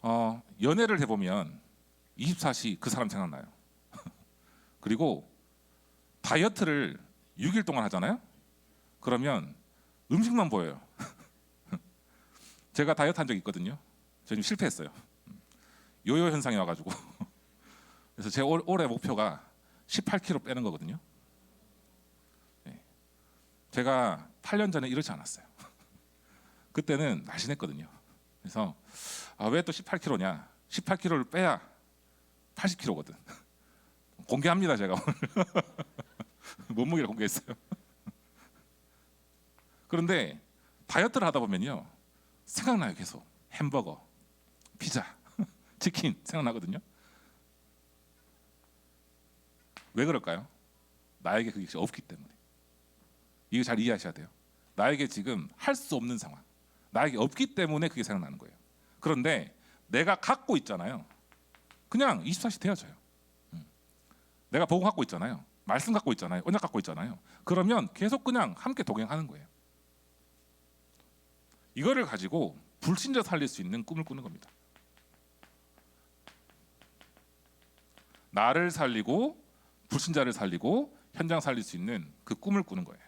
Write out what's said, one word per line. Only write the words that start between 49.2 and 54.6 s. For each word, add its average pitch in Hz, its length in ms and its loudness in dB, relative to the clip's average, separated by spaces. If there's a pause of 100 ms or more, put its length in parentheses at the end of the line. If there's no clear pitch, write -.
왜 127 120 4
그럴까요? 113 400 -2 (720)
나에게 110 320 0
그게 98 160 -8 (100)
없기 - 260 -4
때문에. - 260 -18 (1200)
이거 123 120 2
잘 117 160 2
이해하셔야 104 340 0
돼요. 78 160 -16 (460)